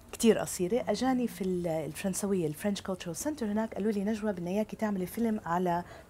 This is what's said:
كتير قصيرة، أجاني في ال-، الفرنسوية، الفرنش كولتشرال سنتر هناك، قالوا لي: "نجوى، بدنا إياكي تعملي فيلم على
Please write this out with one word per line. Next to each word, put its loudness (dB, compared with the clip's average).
كتير 6
قصيرة، 0
أجاني 2
في -4
ال-، 0
الفرنسوية، 0
الفرنش -2
كولتشرال -6
سنتر -4
هناك، -2
قالوا 0
لي: 0
"نجوى، 0
بدنا -4
إياكي 0
تعملي 0
فيلم 0
على 2